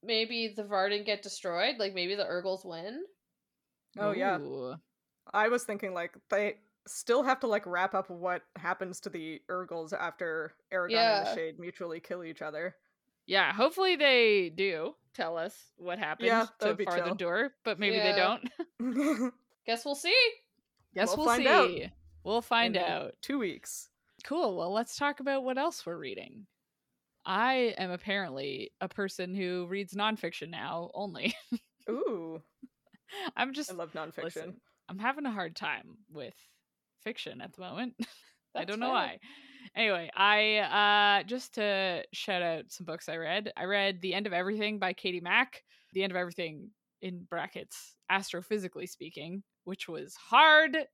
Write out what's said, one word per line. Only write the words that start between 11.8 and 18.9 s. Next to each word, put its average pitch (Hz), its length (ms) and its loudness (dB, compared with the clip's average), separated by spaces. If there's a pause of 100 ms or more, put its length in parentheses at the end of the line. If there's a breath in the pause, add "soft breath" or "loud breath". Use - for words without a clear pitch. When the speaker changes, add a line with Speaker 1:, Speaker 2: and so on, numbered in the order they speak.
Speaker 2:
kill 180 240 -8
each 160 180 -10
other. 156 340 -6 (520)
Speaker 3:
Yeah, 190 260 2
hopefully 330 420 4
they 233 540 6
do 175 460 -2 (180)
tell 170 240 -4
us 170 180 -4 (220)
what 175 220 -6
happened 156 280 -2
Speaker 2:
Yeah, 226 180 4
that - 160 -18
Speaker 3:
to 214 80 2
Speaker 2:
would 208 80 0
be 202 80 -2
chill. 180 120 0
Speaker 3:
Father 175 180 0
Door, 190 380 0 (100)
but 208 160 -2
maybe 208 180 2
Speaker 1:
Yeah. 202 420 4 (400)
Speaker 3:
they 247 100 -4
don't. 254 440 0 (120)